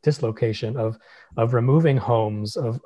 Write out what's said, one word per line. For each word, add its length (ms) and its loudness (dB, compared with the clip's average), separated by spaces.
dislocation, 760 -2
of, 200 -4
of 160 0
removing 460 4
homes, 580 -2
of, 300 -4